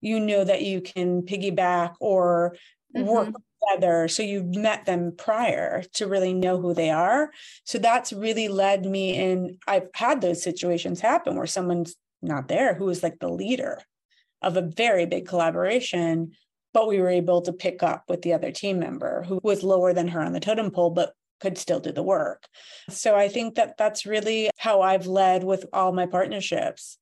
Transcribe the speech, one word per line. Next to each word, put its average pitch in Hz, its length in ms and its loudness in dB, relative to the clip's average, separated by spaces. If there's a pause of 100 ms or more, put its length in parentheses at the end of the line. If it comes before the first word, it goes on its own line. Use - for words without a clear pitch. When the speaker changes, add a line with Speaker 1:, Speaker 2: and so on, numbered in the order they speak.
Speaker 1:
you 220 180 -2
know 208 240 2
that 190 200 2
you 190 180 -2
can 180 400 -2
piggyback 180 760 0
or 175 560 2 (380)
work 214 340 2
Speaker 2:
Mm-hmm. 214 500 -4
Speaker 1:
together. 170 300 2
So 190 160 -2
you've 190 320 -4
met 208 320 0
them 175 280 -2
prior 214 680 -2 (100)
to 214 140 -4
really 185 260 0
know 185 260 0
who 180 140 0
they 165 160 0
are. 202 400 2 (360)
So - 120 -6
that's 233 340 2
really 220 360 -2
led 196 380 2
me 190 300 -2
in, 185 520 -2
I've 190 260 0
had 247 280 0
those 175 200 0
situations 175 580 -2
happen 247 360 0
where 185 100 -4
someone's 170 500 -2 (280)
not 143 240 -4
there 214 260 2
who 185 160 -2
is, 175 140 -2
like, 165 160 -4
the 180 100 -4
leader 196 500 -4 (600)
of 180 160 0
a 190 40 2 (140)
very 214 300 2
big 180 220 -4
collaboration, 170 1040 0 (420)
but 220 140 4
we 202 120 2
were 180 100 2
able 175 340 2
to 175 100 -4
pick 180 300 -4
up 160 260 -2
with 175 140 -4
the 170 100 2
other 160 180 -2
team 196 280 -2
member - 480 -4
who 190 160 -4
was 202 180 2
lower 185 320 4
than 175 140 0
her 170 140 -4
on 170 120 -2
the 160 60 -2
totem 208 320 -2
pole, 175 180 2
but 170 240 -2 (280)
could 190 180 -4
still 180 200 -2
do - 120 -6
the - 120 -4
work. 170 440 -2 (420)
So - 260 2
I 202 120 6
think 226 280 -4
that 214 220 0
that's 214 280 0
really 214 520 0
how 208 240 4
I've 185 240 4
led 185 380 4
with 190 300 -2
all 185 180 2
my 180 160 0
partnerships. - 960 -2